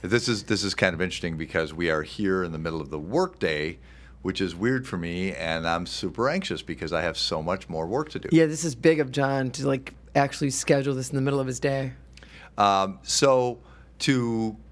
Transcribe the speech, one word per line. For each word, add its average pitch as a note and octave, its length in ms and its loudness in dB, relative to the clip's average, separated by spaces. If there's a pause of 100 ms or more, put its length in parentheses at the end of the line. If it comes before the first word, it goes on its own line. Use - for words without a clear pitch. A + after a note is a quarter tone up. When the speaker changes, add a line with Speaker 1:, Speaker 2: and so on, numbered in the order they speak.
Speaker 1:
This A2+ 260 2
is, G#2+ 160 0
this G2 200 0
is F#2+ 100 -2
kind F#2 200 2
of D#2+ 80 -2
interesting F2 340 -4
because D#2 380 -2
we E2 160 0
are D#2 120 2
here F#2+ 400 0
in E2+ 100 -4
the D#2 60 -8
middle D#2+ 220 -4
of C#2+ 80 -8
the D2+ 100 -8
workday, F2 800 -2 (440)
which F#2 180 -2
is F2 140 -2
weird B2 340 0
for - 80 -6
me, F2 380 -4
and E2 340 -2
I'm E2+ 160 0
super A2+ 460 -2
anxious E3 320 -4
because D#2+ 280 -6
I E2 120 0
have E2 160 -2
so D#2+ 240 -2
much F2+ 260 -4
more D#2+ 180 -4
work C3 220 -2
to - 100 -8
do. - 140 -6
Speaker 2:
Yeah, D#3+ 140 8
this D#3 180 -4
is D3+ 100 -2
big D#3 240 4
of C3 140 0
John C3+ 380 0
to, C#3 180 -2
like, C3+ 240 -2 (220)
actually C#3 360 2
schedule C#3 440 2
this B2+ 160 -4
in C#3 60 -2
the C3+ 40 2
middle C#3 180 2
of C3+ 80 0
his B2 140 -6
day. C3+ 320 -2 (640)
Speaker 1:
Um, G2 460 4
so B2+ 560 4 (420)
to A#2 560 0 (160)